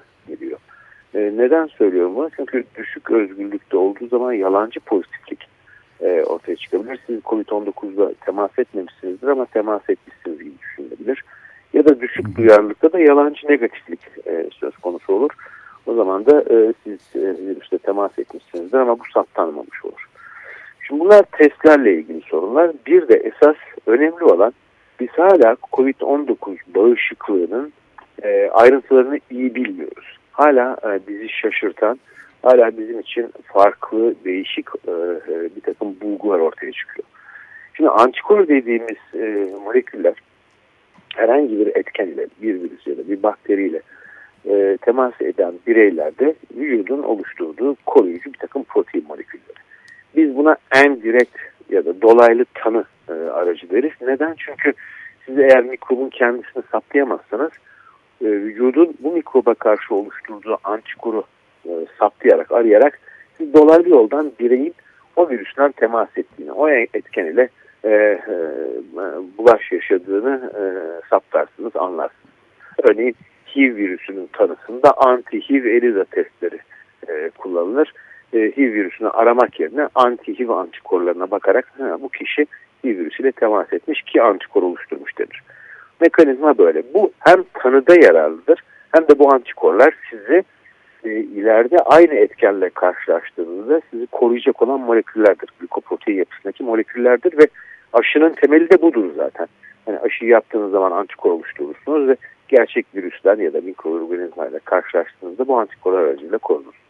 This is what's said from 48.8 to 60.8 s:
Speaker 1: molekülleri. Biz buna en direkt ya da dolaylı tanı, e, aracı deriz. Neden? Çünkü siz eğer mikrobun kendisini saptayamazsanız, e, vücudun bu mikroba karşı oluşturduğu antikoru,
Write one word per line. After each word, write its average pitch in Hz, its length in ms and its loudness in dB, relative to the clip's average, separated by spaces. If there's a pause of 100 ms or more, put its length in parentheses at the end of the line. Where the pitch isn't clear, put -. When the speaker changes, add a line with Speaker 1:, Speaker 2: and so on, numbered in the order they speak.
Speaker 1:
molekülleri. - 540 -20 (540)
Biz 147 200 2
buna 147 220 2 (180)
en 135 260 4
direkt 113 360 0 (320)
ya 92 160 0
da 85 160 -6
dolaylı 117 520 6
tanı, 110 320 -4 (240)
e, 85 40 -10
aracı 82 560 -6
deriz. 127 220 -2 (100)
Neden? 135 360 -4
Çünkü - 360 -6 (520)
siz 131 140 -4
eğer 131 240 6
mikrobun 131 460 -6
kendisini 120 640 -4
saptayamazsanız, 127 800 -4 (720)
e, 117 40 -6
vücudun 117 720 0
bu 143 120 -6
mikroba 131 420 0
karşı 107 420 -2
oluşturduğu 104 680 -8
antikoru, 110 600 -8 (420)